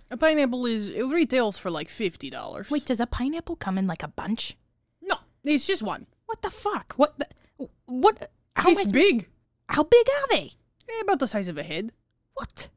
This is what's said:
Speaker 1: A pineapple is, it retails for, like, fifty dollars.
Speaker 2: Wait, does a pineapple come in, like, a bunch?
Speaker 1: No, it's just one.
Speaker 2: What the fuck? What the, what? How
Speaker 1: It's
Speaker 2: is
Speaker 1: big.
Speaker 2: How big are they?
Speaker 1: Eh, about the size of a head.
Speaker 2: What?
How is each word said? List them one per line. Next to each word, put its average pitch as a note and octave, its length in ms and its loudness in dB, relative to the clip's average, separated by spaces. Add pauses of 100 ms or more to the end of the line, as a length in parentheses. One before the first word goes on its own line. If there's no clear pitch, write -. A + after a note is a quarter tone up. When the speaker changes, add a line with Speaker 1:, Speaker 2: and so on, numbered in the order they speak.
(120)
Speaker 1:
A A#3+ 60 -8
pineapple C4+ 500 2
is, G#3+ 220 -2
it - 160 -4
retails C4 520 2
for, F3+ 140 -6
like, D#3+ 180 -6
fifty E3+ 400 -6
dollars. A#2+ 400 -10
Speaker 2:
Wait, C#4+ 160 -2
does A#3 140 0
a A#3 80 0
pineapple D#4+ 480 -4
come F#3+ 240 -4
in, F#3+ 80 0
like, E3 160 -6
a D#3 40 -6
bunch? - 480 -6 (460)
Speaker 1:
No, F#4+ 140 -4 (280)
it's D4 220 0
just F#4+ 160 -2
one. F#3 240 -6 (220)
Speaker 2:
What - 160 -8
the G4+ 80 -6
fuck? - 460 -6
What D4 200 2
the, - 80 -6 (600)
what? B3+ 420 2 (260)
How F4 140 4
Speaker 1:
It's F4+ 160 6
Speaker 2:
is G3+ 60 2
Speaker 1:
big. C4+ 360 4 (420)
Speaker 2:
How C#4+ 120 2
big A#4 260 6
are C#5 220 0
they? D#4 220 0 (360)
Speaker 1:
Eh, A4+ 140 -6
about G4 160 2
the C4 100 -2
size G3+ 200 -4
of D#3+ 100 -8
a D3 60 -6
head. E3+ 300 -6 (420)
Speaker 2:
What? - 420 -12